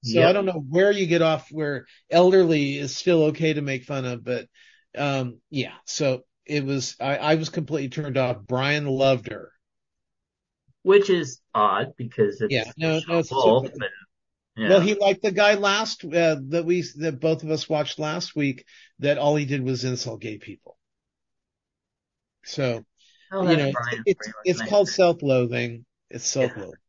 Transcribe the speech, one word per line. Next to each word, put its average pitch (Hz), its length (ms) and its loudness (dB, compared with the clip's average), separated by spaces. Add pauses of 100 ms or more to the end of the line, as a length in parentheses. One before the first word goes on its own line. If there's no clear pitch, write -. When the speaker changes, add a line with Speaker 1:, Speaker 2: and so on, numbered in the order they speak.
Speaker 1:
So 131 160 0
Speaker 2:
Yep. 165 100 8
Speaker 1:
I - 20 6
don't 196 140 2
know 170 240 -4
where 190 220 4
you 196 140 0
get 165 180 2
off 160 280 0
where 147 340 -6 (240)
elderly 165 680 4
is 143 180 -8
still 165 280 2
okay 156 300 0
to 147 80 -2
make 135 220 -4
fun 135 220 -6
of, 123 180 -6
but, 120 240 -6 (480)
um, 135 540 -4
yeah. 135 240 -6 (120)
So 131 360 -2 (240)
it 147 180 -4
was, 135 380 -4
I, 135 160 -2
I 151 180 2
was 160 140 -4
completely 143 400 -6
turned 143 260 -8
off. 123 220 0 (100)
Brian 143 380 0
loved 135 440 2
her. 101 220 -14 (1300)
Speaker 2:
Which 196 260 6
is 165 320 0 (120)
odd 107 440 0
because 113 440 -2
it's 107 120 -2
Speaker 1:
Yeah, 117 240 -2
no, 160 160 0
Speaker 2:
Michelle 165 220 -2
Speaker 1:
no, 170 40 4
it's 156 120 -4
Speaker 2:
Wolf 127 340 4
Speaker 1:
super - 80 -12
Speaker 2:
and, - 100 -10 (720)
yeah. 110 140 -2
Speaker 1:
Well, 190 120 8
he 208 120 0
liked 196 300 0
the 214 80 0
guy 208 240 4
last, 202 500 -2
uh, 160 320 2 (120)
that 165 160 -2
we, 175 180 0 (160)
that 151 200 -6
both 160 240 -2
of 156 80 -6
us 156 160 -4
watched 151 320 -4
last 156 360 -6
week, 139 300 -4 (340)
that 143 180 2
all 147 180 2
he 147 100 0
did 135 180 -4
was 127 200 -4
insult 123 380 -6
gay 110 160 -12
people. - 400 -20 (1700)
So, 120 420 -4 (460)
Speaker 2:
Oh, 190 100 -4
Speaker 1:
you 180 80 2
Speaker 2:
that's 160 100 4
Speaker 1:
know, 139 120 0
Speaker 2:
Brian 120 340 -6
Speaker 1:
it's, 196 140 0
Speaker 2:
Freeland's 214 260 -14
Speaker 1:
it's 180 160 0
Speaker 2:
name. 220 80 -6
Speaker 1:
called 202 200 4
self-loathing. 123 960 0 (240)
It's - 260 -8
Speaker 2:
Yeah. 135 60 0
Speaker 1:
self-loathing. 107 480 -4